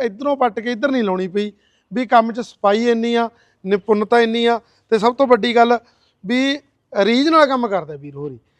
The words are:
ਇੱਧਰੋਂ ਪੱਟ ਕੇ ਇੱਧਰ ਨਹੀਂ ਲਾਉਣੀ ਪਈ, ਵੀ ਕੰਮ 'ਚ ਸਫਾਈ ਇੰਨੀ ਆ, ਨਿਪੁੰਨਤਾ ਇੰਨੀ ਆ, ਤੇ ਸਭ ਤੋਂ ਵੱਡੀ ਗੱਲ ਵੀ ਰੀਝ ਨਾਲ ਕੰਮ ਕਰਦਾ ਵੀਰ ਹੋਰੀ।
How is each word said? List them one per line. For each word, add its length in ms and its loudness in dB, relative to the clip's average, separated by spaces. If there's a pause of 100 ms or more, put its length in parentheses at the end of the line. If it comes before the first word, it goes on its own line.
ਇੱਧਰੋਂ 360 -4
ਪੱਟ 220 -2
ਕੇ 120 -4
ਇੱਧਰ 200 -2
ਨਹੀਂ 120 0
ਲਾਉਣੀ 240 -2
ਪਈ, 240 -4 (420)
ਵੀ 120 -4
ਕੰਮ 260 2
'ਚ 80 -10
ਸਫਾਈ 500 0
ਇੰਨੀ 260 0
ਆ, 140 0 (360)
ਨਿਪੁੰਨਤਾ 560 0
ਇੰਨੀ 240 0
ਆ, 160 0 (280)
ਤੇ 100 0
ਸਭ 160 2
ਤੋਂ 120 2
ਵੱਡੀ 280 2
ਗੱਲ 240 4 (460)
ਵੀ 320 0 (460)
ਰੀਝ 240 2
ਨਾਲ 180 4
ਕੰਮ 220 0
ਕਰਦਾ 280 -6
ਵੀਰ 200 -16
ਹੋਰੀ। 240 -12 (200)